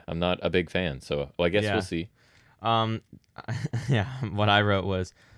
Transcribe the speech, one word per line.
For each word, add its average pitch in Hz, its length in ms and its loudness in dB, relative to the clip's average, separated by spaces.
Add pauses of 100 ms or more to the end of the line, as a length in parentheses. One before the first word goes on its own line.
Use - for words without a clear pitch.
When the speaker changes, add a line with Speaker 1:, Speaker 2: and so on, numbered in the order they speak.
Speaker 1:
I'm 82 120 -4
not 90 220 2
a - 80 2
big 87 200 2
fan. 80 320 -2
So, 71 360 -4
well, 87 80 2
I 87 40 4
guess 104 160 2
Speaker 2:
Yeah. 104 80 0
Speaker 1:
we'll 90 80 2
see. 87 260 -4 (540)
Speaker 2:
Um, 113 400 0 (340)
<laughs> - 540 -6
yeah, 110 160 2 (260)
what 104 180 2
I 104 120 8
wrote 98 240 2
was, 92 280 -2 (240)